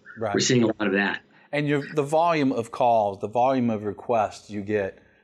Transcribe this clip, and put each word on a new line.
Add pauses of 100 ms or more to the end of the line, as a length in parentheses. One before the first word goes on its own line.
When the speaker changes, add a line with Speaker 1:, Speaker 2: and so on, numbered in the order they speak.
(180)
Speaker 1:
Right.
Speaker 2:
we're
seeing
a
lot
of
that. (300)
Speaker 1:
And
your, (100)
the
volume
of
calls,
the
volume
of
requests
you
get, (240)